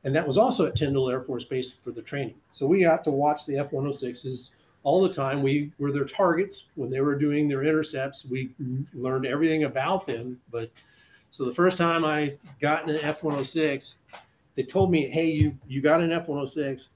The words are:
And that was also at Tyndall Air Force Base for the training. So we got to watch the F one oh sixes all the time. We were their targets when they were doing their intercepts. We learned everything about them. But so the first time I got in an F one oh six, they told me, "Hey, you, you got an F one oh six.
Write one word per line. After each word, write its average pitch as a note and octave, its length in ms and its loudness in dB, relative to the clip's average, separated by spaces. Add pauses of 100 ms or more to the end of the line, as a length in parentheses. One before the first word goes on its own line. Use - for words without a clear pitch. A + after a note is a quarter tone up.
And C3+ 140 -2
that D#3 100 0
was C#3 100 0
also G#3 300 4
at - 80 -4
Tyndall C3+ 380 2
Air B2+ 100 -2
Force B2+ 220 -8
Base B2+ 260 -6 (140)
for A#2+ 80 -8
the B2 100 -12
training. C#3 320 -8 (160)
So - 160 -4
we F#3 140 6
got D#3+ 240 4
to D#3 80 0
watch D3 340 2
the C#3+ 120 -2
F C#3+ 120 -4
one C#3 160 -2
oh C#3+ 60 -2
sixes B2+ 640 -8 (260)
all D#3 180 4
the F#3 140 2
time. C#3 300 -2
We D3 340 2
were C#3+ 140 -2
their C#3 140 0
targets F3+ 580 0 (100)
when B2+ 160 -6
they C3 100 -2
were C#3+ 140 2
doing D3 320 2
their C#3 160 0
intercepts. D3 640 -2
We B2+ 240 -4 (420)
learned C3 340 -2
everything D#3 360 2
about D3 460 -2
them. B2+ 320 -8 (100)
But A2+ 220 -8 (580)
so - 140 -6
the B2 100 -4
first F3+ 240 4
time E3 260 2
I D3+ 300 0 (260)
got D#3 220 0
in D#3 80 -4
an D#3 100 0
F D3+ 220 -4
one D3+ 140 -2
oh C#3 80 -2
six, C#3+ 500 -2 (640)
they C3+ 80 -2
told F#3 260 2
me, D3+ 180 2
"Hey, D#3+ 220 0
you, D3+ 260 2 (120)
you C3+ 120 -4
got D3+ 220 4
an E3 80 0
F E3+ 160 -2
one C#3+ 140 -4
oh C#3 60 -2
six. C3+ 500 -6